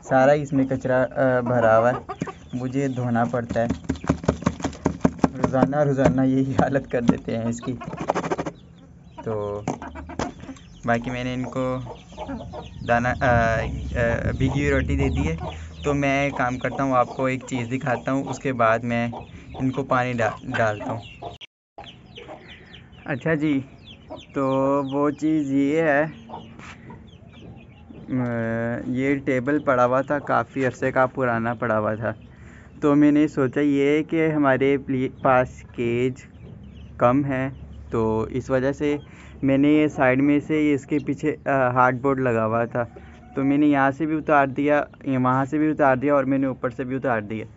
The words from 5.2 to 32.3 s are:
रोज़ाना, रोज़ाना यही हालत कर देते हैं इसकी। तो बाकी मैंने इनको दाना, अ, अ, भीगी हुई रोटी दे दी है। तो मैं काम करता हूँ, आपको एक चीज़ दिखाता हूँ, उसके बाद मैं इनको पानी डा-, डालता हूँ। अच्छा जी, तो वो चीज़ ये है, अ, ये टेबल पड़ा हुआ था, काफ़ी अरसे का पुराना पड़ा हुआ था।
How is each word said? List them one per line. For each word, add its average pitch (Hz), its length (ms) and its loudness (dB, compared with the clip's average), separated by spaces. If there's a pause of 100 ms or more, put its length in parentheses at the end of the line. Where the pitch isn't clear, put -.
रोज़ाना, 131 460 2
रोज़ाना 131 420 4
यही 131 280 2
हालत 139 400 2
कर 127 80 0
देते 117 360 0
हैं 113 120 -2
इसकी। 117 240 -6 (1500)
तो 104 400 -6 (1200)
बाकी 117 240 -2
मैंने 127 240 -6
इनको 127 600 -6 (920)
दाना, 120 240 2
अ, 120 60 -2
अ, 117 1160 0
भीगी 131 280 0
हुई 143 100 0
रोटी 135 260 0
दे 135 120 2
दी 135 140 0
है। 160 160 -2 (460)
तो 147 100 2
मैं 139 380 0
काम 127 260 -2
करता 127 240 -4
हूँ, 135 100 0
आपको 127 360 2
एक 127 160 -4
चीज़ 120 240 -4
दिखाता 131 440 -2
हूँ, 135 120 -2
उसके 135 280 -4
बाद 117 320 2
मैं 117 280 -2 (480)
इनको 131 220 -2
पानी 127 300 0
डा-, 110 340 -2
डालता 113 380 -2
हूँ। 110 180 -8 (2000)
अच्छा 160 280 -2
जी, 143 300 0 (480)
तो 135 680 0
वो 143 280 0
चीज़ 147 440 -2
ये 139 280 2
है, 151 240 2
अ, 156 40 -10 (2750)
ये 131 280 0
टेबल 135 420 -2
पड़ा 127 260 4
हुआ 127 180 2
था, 143 160 -2
काफ़ी 131 460 -2
अरसे 127 280 -2
का 131 140 4
पुराना 120 480 -2
पड़ा 113 220 0
हुआ 107 180 0
था। 110 220 -4 (680)